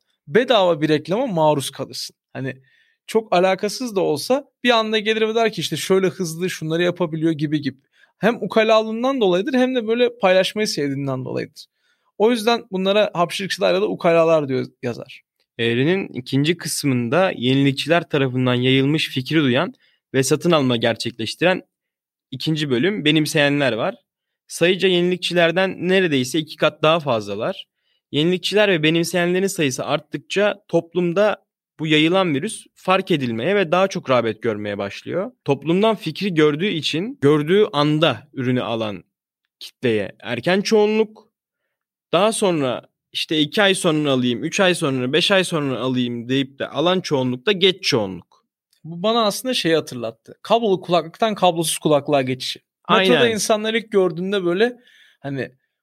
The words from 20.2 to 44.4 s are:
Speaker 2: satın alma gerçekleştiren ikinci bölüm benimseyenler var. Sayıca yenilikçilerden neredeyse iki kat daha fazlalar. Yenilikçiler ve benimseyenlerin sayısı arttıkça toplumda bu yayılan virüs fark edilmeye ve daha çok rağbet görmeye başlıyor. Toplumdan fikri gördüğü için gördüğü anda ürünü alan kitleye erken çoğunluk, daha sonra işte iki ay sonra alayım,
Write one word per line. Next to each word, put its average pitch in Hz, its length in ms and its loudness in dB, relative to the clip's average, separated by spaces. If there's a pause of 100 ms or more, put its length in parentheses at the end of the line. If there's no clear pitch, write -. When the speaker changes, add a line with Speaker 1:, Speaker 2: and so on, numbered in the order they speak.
Speaker 2:
satın 156 280 0
alma 131 260 2
gerçekleştiren 117 840 -2 (680)
ikinci 151 380 -4
bölüm 156 360 0
benimseyenler 143 680 2
var. 151 220 -4 (520)
Sayıca 180 400 0
yenilikçilerden 175 880 0 (140)
neredeyse 160 500 0
iki 156 160 -8
kat 156 280 -2
daha 156 160 4
fazlalar. 117 680 -4 (440)
Yenilikçiler 180 580 0
ve 165 140 2
benimseyenlerin 175 640 0
sayısı 151 380 -2
arttıkça 156 720 -4 (120)
toplumda 175 800 -2 (340)
bu 160 80 -6
yayılan 160 480 2
virüs 160 300 -6 (100)
fark 190 360 0
edilmeye 131 440 -2
ve 185 160 0
daha 185 160 2
çok 185 220 -6
rağbet 113 320 0
görmeye 104 360 -4
başlıyor. 123 540 -6 (140)
Toplumdan 170 500 0
fikri 180 380 -6
gördüğü 151 340 2
için 185 540 -4
gördüğü 156 520 4
anda 147 600 2
ürünü 127 280 -2
alan 107 420 -4 (560)
kitleye 107 600 -2
erken 123 420 -2
çoğunluk, 214 720 0 (840)
daha 196 180 4
sonra 147 500 -2 (300)
işte - 280 -4
iki 151 240 0
ay 196 120 2
sonra 156 360 0
alayım, 123 320 0